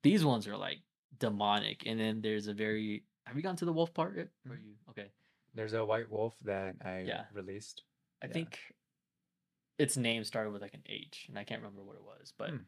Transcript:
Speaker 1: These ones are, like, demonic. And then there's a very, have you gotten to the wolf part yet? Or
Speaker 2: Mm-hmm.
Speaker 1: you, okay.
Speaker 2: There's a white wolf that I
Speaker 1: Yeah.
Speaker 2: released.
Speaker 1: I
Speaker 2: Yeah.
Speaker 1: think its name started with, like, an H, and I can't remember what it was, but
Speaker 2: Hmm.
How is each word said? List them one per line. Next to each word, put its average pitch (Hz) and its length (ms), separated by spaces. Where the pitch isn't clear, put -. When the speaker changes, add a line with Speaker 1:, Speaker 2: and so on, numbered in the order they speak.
Speaker 1:
These 175 220
ones 113 220
are, 104 100
like, 92 260
demonic. 104 680
And 113 120
then 110 220
there's 107 260
a 104 60
very, 107 520
have 120 120
you 160 60
gotten 180 140
to 175 80
the 170 80
wolf 165 200
part 185 240
yet? 170 120
Or 117 60
Speaker 2:
Mm-hmm. - 20
Speaker 1:
you, 107 200
okay. 101 240
Speaker 2:
There's 110 180
a 113 120
white 110 240
wolf 107 320
that 95 440
I 92 180
Speaker 1:
Yeah. - 280
Speaker 2:
released. 98 520
Speaker 1:
I - 60
Speaker 2:
Yeah. 170 60
Speaker 1:
think - 420
its 139 180
name 113 260
started 107 280
with, 101 100
like, 98 140
an - 100
H, - 440
and - 100
I 104 40
can't 110 180
remember 101 220
what 107 120
it 104 80
was, - 340
but 104 140
Speaker 2:
Hmm. 117 160